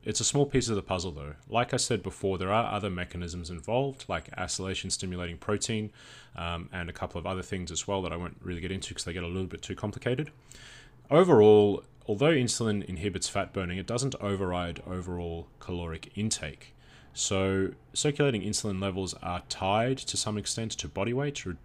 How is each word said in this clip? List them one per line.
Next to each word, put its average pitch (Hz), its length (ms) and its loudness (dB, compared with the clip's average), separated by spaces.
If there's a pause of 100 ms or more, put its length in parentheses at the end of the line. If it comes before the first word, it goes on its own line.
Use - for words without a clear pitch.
It's - 180 -2
a 117 40 0
small 143 220 4
piece 123 220 2
of 110 80 0
the 95 60 0
puzzle 92 300 -2
though. 73 220 -10 (140)
Like 120 260 2
I 120 40 2
said 110 240 0
before, 95 360 -2
there 95 140 0
are 110 200 2
other 104 160 -2
mechanisms 87 640 -6
involved, 123 580 -2
like 82 280 -4
acylation 95 540 -4
stimulating 90 460 -4
protein, 107 540 -2 (460)
um, 85 360 -6
and 87 160 -6
a 82 40 -8
couple - 260 -8
of 85 80 -6
other 92 160 -4
things 90 280 -6
as 80 160 -6
well 98 160 0
that 82 100 -4
I 85 40 -4
won't 87 260 -8
really 87 200 -6
get 90 100 -4
into 95 220 -8
'cause - 100 -8
they 87 80 -6
get 87 120 -6
a - 20 -4
little 92 200 -4
bit 82 140 -10
too - 140 -8
complicated. 123 560 -4 (800)
Overall, 107 760 10 (220)
although 120 260 4
insulin 113 520 2
inhibits 90 440 -4
fat 98 240 -2
burning, 90 240 -2
it 95 100 -6
doesn't 123 340 -2
override 90 680 -2
overall 87 600 -6 (120)
caloric 85 540 -8
intake. 101 600 -4 (380)
So 95 640 0 (180)
circulating 143 480 2
insulin 101 400 -2
levels 95 320 -2 (100)
are 87 280 -4
tied 113 480 2
to - 180 -8
some 104 220 -2
extent 110 400 -4
to - 100 -6
body 104 240 -2
weight, 139 320 -4
re-, 87 200 -6